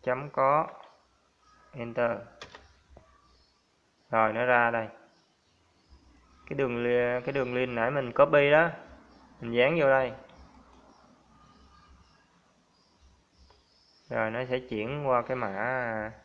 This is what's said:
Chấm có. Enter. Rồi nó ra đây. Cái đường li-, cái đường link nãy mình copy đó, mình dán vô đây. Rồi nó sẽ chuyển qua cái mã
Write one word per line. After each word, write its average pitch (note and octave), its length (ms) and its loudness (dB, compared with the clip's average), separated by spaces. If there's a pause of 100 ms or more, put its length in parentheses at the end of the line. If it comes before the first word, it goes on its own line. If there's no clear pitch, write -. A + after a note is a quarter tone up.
Chấm C3 280 -4
có. C#3+ 380 0 (1040)
Enter. A#2 460 -4 (1900)
Rồi A2 240 2
nó A#2 120 -2
ra A#2+ 260 4
đây. A2+ 160 -2 (1600)
Cái D3 80 -6
đường A#2+ 260 -2
li-, A#2+ 380 0
cái C#3 120 -6
đường B2 220 -2
link B2+ 140 0
nãy A#2 220 0
mình C3 200 -4
copy C#3+ 400 6
đó, D#3+ 180 6 (680)
mình A#2 120 -8
dán B2+ 280 2
vô C#3 100 4
đây. C3 240 2 (4000)
Rồi A2+ 220 -2
nó B2 140 -6
sẽ B2+ 140 -2
chuyển B2+ 480 -6
qua B2 140 2
cái B2+ 160 -6
mã A2+ 760 -4 (140)